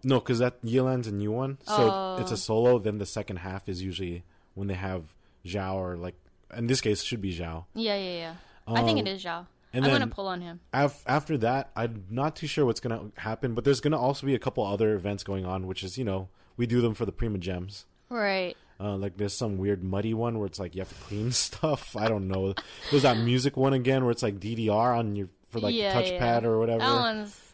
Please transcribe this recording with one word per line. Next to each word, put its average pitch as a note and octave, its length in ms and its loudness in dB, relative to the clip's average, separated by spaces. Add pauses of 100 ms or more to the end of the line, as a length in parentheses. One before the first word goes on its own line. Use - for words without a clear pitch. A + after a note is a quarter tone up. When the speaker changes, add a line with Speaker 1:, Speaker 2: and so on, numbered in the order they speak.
Speaker 1:
no, C3 180 4
'cause A#2+ 180 2
that B2 220 0
Yelan's B2+ 460 2
a G#2+ 40 -6
new G2+ 220 -2
one, C3+ 320 -4
so G#3 260 4
Speaker 2:
Oh. F#3+ 300 -2
Speaker 1:
it's - 100 -4
a G#2+ 60 0
solo, A2+ 420 4
then G#2 180 -2
the G2+ 80 -4
second G2+ 320 -6
half F#2 300 -10
is F2+ 140 -4
usually F2 420 -6 (320)
when G2 120 -4
they G2 80 -2
have F#2 380 -6 (320)
Zhao F#2+ 300 -4
or, F2+ 220 -4
like, F2+ 180 -8 (400)
in A#2 120 -2
this C3 120 2
case, G#2+ 220 0
it - 40 -6
should A2+ 160 -6
be F#2 160 -4
Zhao. E2 360 -8
Speaker 2:
Yeah, G#3+ 240 -2
yeah, F#3 200 -6
yeah. E3 160 -10 (340)
I A#3 160 2
think - 160 4
it G#3 80 -2
Speaker 1:
Um, G3 80 -4
Speaker 2:
is F#3+ 80 -10
Zhao. F3 240 -8 (260)
Speaker 1:
and C3 120 2
Speaker 2:
I'm C#3 60 6
gonna C#4+ 140 4
Speaker 1:
then A#2 60 -4
Speaker 2:
pull F#3+ 160 -6
on F3 140 -4
him. F3 180 -12 (140)
Speaker 1:
af-, C#3 340 0
after C#3+ 320 0
that, B2 360 0
I'm A2+ 340 -4
not C3+ 260 -2
too - 120 -8
sure C#3+ 180 2
what's A#2+ 160 2
gonna A2+ 360 -6
happen, A2+ 380 -2
but A2 80 -2
there's C3+ 180 4
gonna D3 180 2
also C3+ 280 0
be C#3 80 4
a A2 40 2
couple - 260 0
other G#2 300 2
events G2 280 -2
going F#2+ 220 -4
on, F#2 220 -4
which F#2 160 -6
is, F#2 140 -8
you C3 60 -2
know, F#2+ 240 -2 (300)
we A#2+ 100 0
do A#2+ 140 4
them A2+ 120 4
for A2 120 -4
the G2 60 0
Prima G#2+ 260 -2
Gems. F#2 480 -6 (240)
Speaker 2:
Right. G3 460 -2 (240)
Speaker 1:
Uh, G2 180 -2
like, G2 200 -4
there's G2+ 160 -2
some G#2 260 -2
weird F#2+ 240 0
muddy G2+ 300 0
one A2+ 260 -2
where G2+ 80 -2
it's - 120 -10
like F2+ 160 -8
you F#2 60 -4
have F#2 80 -8
to - 60 -16 (100)
clean G#2+ 260 -4
<laughs> - 0 -
stuff. - 640 0
I A2 120 0
don't G#2 200 0
know. F#2+ 280 0 (340)
There's C#3+ 140 6
that B2 140 6
music B2 380 2
one C3+ 180 4
again C3 300 4
where A#2+ 80 6
it's, A#2 120 -2
like, G2+ 160 -2
D G#2+ 160 -6
D A2 140 2
R A#2 260 6
on A2 200 0
your, G2 140 -4 (200)
for, A#2 100 -4
like, G#2 160 2
Speaker 2:
Yeah, G3+ 260 2
Speaker 1:
the A#2 60 0
touchpad A#2 340 2
Speaker 2:
yeah. A#2 60 2
Speaker 1:
or A2+ 120 4
whatever. A2+ 200 2
Speaker 2:
That C4+ 200 4
one's G#3+ 400 -2 (140)